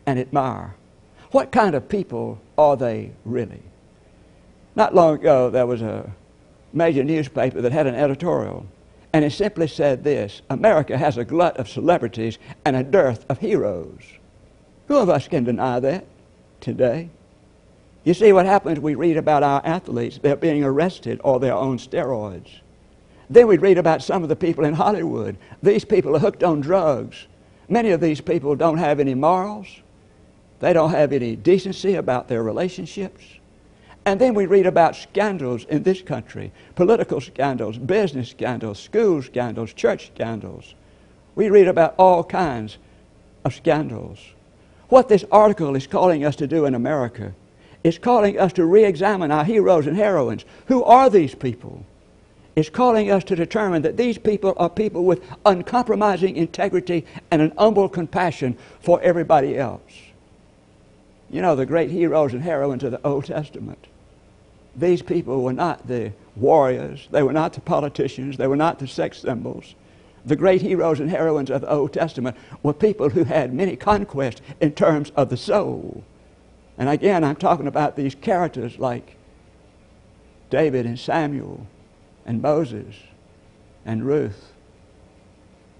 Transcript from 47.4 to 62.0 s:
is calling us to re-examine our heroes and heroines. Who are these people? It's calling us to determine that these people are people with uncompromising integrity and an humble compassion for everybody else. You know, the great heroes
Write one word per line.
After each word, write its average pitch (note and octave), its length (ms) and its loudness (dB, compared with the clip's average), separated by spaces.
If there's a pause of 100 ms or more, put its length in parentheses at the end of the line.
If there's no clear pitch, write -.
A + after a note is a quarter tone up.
is E3 160 0
calling G#3 400 2
us F#3 140 2
to E3+ 140 2
re-examine F#3+ 640 4
our D3+ 120 2
heroes F#3 420 4
and D3 100 -2
heroines. E3+ 480 0 (220)
Who B3+ 180 2
are C4 240 8
these F3+ 260 4
people? G2 500 -10 (680)
It's D#3 140 0
calling A3 420 2
us G3 140 2
to G3 100 -4
determine E3+ 480 0
that D#3 140 -2
these A#3 220 0
people G3+ 400 0
are F3 100 2
people G3 360 -2
with F3 180 2 (240)
uncompromising G3 920 0
integrity F3 680 -2 (260)
and D#3 100 4
an D#3 160 2
humble G3+ 320 4
compassion E3 680 -4 (220)
for - 220 2
everybody D#3+ 560 2
else. A2 240 -6 (1500)
You D#3 100 -6
know, F3 160 2
the C3 100 0
great D#3 240 0
heroes D#3 440 0